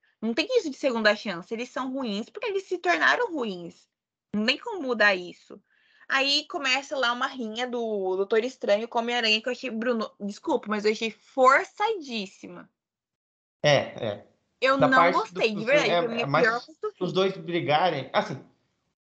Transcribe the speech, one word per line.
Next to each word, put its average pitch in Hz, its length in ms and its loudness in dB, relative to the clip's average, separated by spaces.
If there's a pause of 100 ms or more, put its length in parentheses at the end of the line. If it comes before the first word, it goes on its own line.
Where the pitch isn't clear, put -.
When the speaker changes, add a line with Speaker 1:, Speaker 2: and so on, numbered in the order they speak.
(200)
Speaker 1:
Não 226 120 -2
tem 320 140 0 (100)
isso 339 140 2
de 262 60 -12
segunda 226 400 2
chance, 185 360 -8
eles 233 160 -8
são 262 240 -8
ruins 233 380 -6
porque 480 160 -8
eles 392 160 -2
se 359 160 -6
tornaram 359 560 2
ruins. 185 540 -8 (460)
Não 214 120 0
tem 277 100 0
como 403 240 -8
mudar 220 340 2
isso." 180 460 -12 (480)
Aí 277 400 0
começa 277 480 -2
lá 240 160 0
uma 247 140 -2
rinha 247 400 -6
do 220 500 -2
Doutor 214 280 2
Estranho 226 420 0
com 240 120 -2
Homem-Aranha 226 440 0
que 262 60 -6
eu 254 40 -2
achei, 254 160 -8
Bruno, 226 420 -2 (100)
desculpa, 220 480 -4
mas 208 160 -2
eu 214 80 4
achei 220 180 -4
forçadíssima. 262 1600 0 (920)
Speaker 2:
É, 147 140 6 (300)
é. 104 200 -8 (340)
Speaker 1:
Eu 262 180 4
Speaker 2:
Da 269 80 6
Speaker 1:
não 262 120 6
Speaker 2:
parte - 160 6
do, 415 60 4
Speaker 1:
gostei, 233 340 -2
Speaker 2:
do 202 60 -6
Speaker 1:
de 220 60 -4
Speaker 2:
filme, 285 140 4
Speaker 1:
verdade, 226 100 0
Speaker 2:
é, 175 120 2
Speaker 1:
pra 165 60 -2
mim 226 120 -4
Speaker 2:
é - 20 0
Speaker 1:
é - 40 -2
Speaker 2:
mais 147 200 4
Speaker 1:
pior 233 180 0
coisa - 160 -20
do 427 80 -6
Speaker 2:
os - 80 -10
Speaker 1:
filme. 180 160 -4
Speaker 2:
dois 185 240 2
brigarem. 160 760 0
Assim, 185 320 -2 (640)